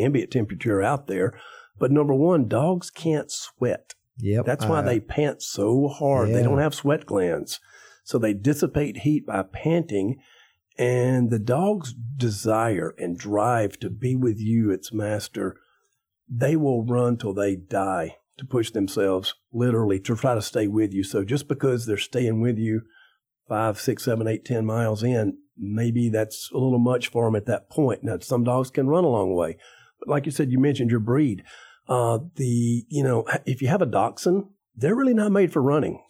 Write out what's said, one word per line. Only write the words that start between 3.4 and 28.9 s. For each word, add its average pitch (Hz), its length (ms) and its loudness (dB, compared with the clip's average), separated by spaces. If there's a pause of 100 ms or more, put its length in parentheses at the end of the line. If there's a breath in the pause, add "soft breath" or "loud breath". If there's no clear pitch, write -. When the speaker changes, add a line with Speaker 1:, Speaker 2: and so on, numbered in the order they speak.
Speaker 2:
Yep. 107 280 0
Speaker 1:
That's 135 200 -2
why 160 140 2
Speaker 2:
Uh, - 40 2
Speaker 1:
they 123 160 2
pant - 420 -2
so 123 460 0
hard. 135 420 2
They 117 100 2
Speaker 2:
yeah. 120 40 4
Speaker 1:
don't 135 160 2
have 151 160 0
sweat 143 300 0
glands. 87 540 -2 (440 loud breath)
So - 140 -2
they 110 160 0
dissipate 147 640 0
heat 151 280 0
by 101 180 -2
panting. 131 720 -2 (600 soft breath)
And 123 520 2
the 113 100 0
dog's 139 540 0
desire 113 1040 -2
and 87 200 -6
drive 104 640 0
to 104 100 -6
be 127 260 -2
with 120 240 0
you, 110 320 2
its - 220 -4
master, 104 640 -6 (720 soft breath)
they 135 260 0
will 131 300 0
run 120 320 2
till 104 160 -4
they 101 220 0
die 92 640 -4 (200)
to - 80 -14
push 120 260 -2
themselves, 98 640 0 (160)
literally, 113 480 2
to 117 160 -2
try 127 180 0
to 110 80 0
stay 107 260 -2
with 104 260 0
you. 98 100 0
So 101 200 -2
just 131 240 -4
because 131 380 0
they're 107 120 -2
staying 113 440 -2
with 120 160 2
you 110 240 0 (640 soft breath)
five, 110 320 0
six, - 260 -2
seven, 110 220 0
eight, 110 180 -2
ten 113 200 -2
miles 110 380 0
in, 113 340 0 (200)
maybe 117 520 -2
that's 107 440 -2
a - 40 -6
little 127 220 2
much 123 300 2
for 117 180 2
'em 110 80 2
at 101 120 -2
that 110 220 -4
point. 131 340 0
Now, 101 160 -4
some 120 240 -2
dogs 127 280 0
can 135 160 0
run 165 160 2